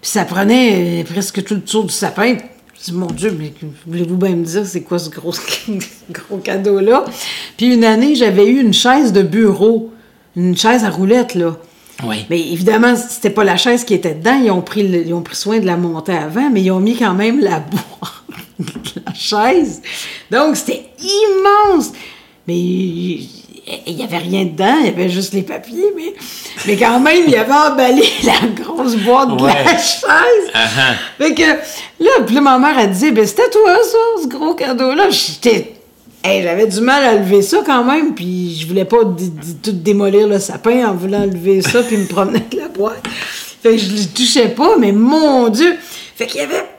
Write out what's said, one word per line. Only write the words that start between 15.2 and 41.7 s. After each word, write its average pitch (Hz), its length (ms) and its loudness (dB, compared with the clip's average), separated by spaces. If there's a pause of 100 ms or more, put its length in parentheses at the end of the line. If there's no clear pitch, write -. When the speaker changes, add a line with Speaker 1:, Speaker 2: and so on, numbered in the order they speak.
Speaker 1:
pris - 160 -12
soin 214 220 -2
de 190 80 0
la 175 100 0
monter 170 400 -4
avant, 160 320 -2
mais 214 140 2
ils 185 80 2
ont 185 100 0
mis 220 160 0
quand 226 160 0
même 220 280 0
la 180 200 0
<laughs> 147 100 -12
boîte - 440 -8 (440)
de - 460 -12
la - 100 -12
chaise. 240 680 -2 (480)
Donc, 277 260 2
c'était - 300 -8 (160)
immense! 403 880 2 (560)
Mais 175 80 -4
il, 180 720 -4 (580)
il 170 140 -10
y - 20 -6
avait 170 140 -8
rien 180 300 -2
dedans, 185 340 0
il 254 60 2
y - 20 2
avait 180 220 -2
juste 185 240 -4
les 196 80 -2
papiers, - 420 -8 (100)
mais, 339 200 -10 (520)
mais 202 120 0
quand 233 220 2
même, 330 280 6
il 254 80 6
avait 220 160 2
emballé 277 500 4 (120)
<laughs> - 100 -6
la 233 240 2 (160)
grosse 254 320 -4
boîte 247 400 2
de 127 60 0
Speaker 2:
Ouais. 139 100 4
Speaker 1:
la 208 240 2
chaise. 349 800 2
Speaker 2:
Uh-huh. 113 420 0 (220)
Speaker 1:
Fait 302 160 0
que 330 80 0 (600)
là, 392 80 6 (140)
puis 214 100 0
là, 285 60 4
ma 269 180 4
mère, 277 200 2
elle 208 140 2
disait, « 226 200 2
Ben, 214 140 4
c'était 466 240 2
toi, 403 340 6
ça, 453 380 0
ce 294 40 -4
gros 302 280 -4
cadeau-là. » 262 560 0
J'étais, - 640 0 (500)
hey, 190 180 0
j'avais 180 240 0
du 202 140 -2
mal 269 240 2
à 233 100 4
lever 202 280 4
ça 330 220 0
quand 254 200 2
même, 294 300 0
puis 175 460 -6
je 160 60 -10
voulais 185 200 -2
pas 226 180 4
d-, 185 240 -4
d-, 156 340 -12
tout 214 100 -4
démolir 202 540 2
le 202 140 0
sapin 233 480 -2
en 196 60 -2
voulant 190 300 -2
lever 185 380 0
ça 233 220 0